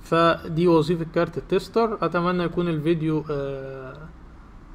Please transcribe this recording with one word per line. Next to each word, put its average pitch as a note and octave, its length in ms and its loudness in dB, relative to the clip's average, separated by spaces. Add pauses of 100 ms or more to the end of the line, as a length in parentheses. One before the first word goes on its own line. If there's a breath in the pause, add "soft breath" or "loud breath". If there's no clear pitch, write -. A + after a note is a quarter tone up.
فدي E3 640 2
وظيفة E3 380 4 (100)
كارت E3+ 220 0
التستر. G3 680 0
أتمنى F3 380 0
يكون F3 240 0
الفيديو، D#3 640 0
آه، C3+ 680 -6 (760)